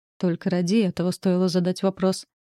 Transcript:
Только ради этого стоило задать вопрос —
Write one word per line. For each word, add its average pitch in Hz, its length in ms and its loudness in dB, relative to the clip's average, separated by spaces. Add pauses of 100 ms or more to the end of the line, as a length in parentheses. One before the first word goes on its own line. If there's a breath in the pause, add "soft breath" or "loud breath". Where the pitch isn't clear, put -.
(180)
Только 175 320 -2
ради 180 260 0
этого 180 340 0
стоило 180 380 0
задать 180 340 0
вопрос — 190 440 -2 (220)